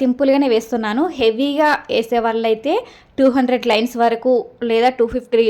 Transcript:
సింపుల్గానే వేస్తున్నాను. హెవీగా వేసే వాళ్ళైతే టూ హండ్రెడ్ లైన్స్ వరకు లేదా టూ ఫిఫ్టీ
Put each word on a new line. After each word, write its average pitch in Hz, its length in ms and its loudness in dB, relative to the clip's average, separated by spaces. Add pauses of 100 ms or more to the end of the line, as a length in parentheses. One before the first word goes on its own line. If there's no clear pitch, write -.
సింపుల్గానే 269 500 2
వేస్తున్నాను. 220 500 -2 (160)
హెవీగా 277 500 0 (220)
వేసే 226 360 0
వాళ్ళైతే 226 460 -2 (440)
టూ 269 80 4 (100)
హండ్రెడ్ 247 340 0
లైన్స్ 220 240 0 (120)
వరకు 226 260 0 (400)
లేదా 226 160 2 (100)
టూ 233 60 2 (100)
ఫిఫ్టీ 233 360 0